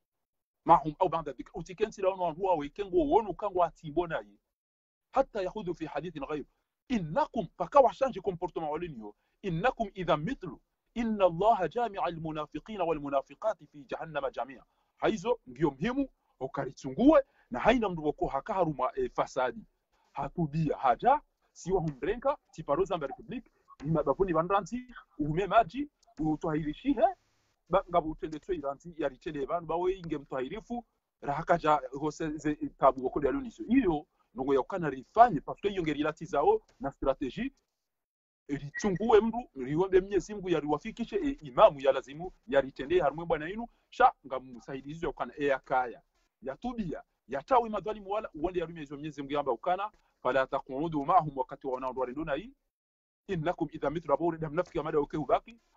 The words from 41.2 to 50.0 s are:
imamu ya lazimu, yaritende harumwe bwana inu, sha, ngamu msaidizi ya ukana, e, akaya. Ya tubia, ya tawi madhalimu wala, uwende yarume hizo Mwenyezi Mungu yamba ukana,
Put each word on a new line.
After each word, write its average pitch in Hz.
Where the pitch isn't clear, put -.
imamu 151
ya 135
lazimu, 143
yaritende 135
harumwe 151
bwana 160
inu, 220
sha, -
ngamu 131
msaidizi 135
ya 151
ukana, 123
e, 143
akaya. 131
Ya 131
tubia, 202
ya 135
tawi 240
madhalimu 208
wala, 214
uwende 175
yarume 165
hizo 147
Mwenyezi 147
Mungu 139
yamba 143
ukana, 185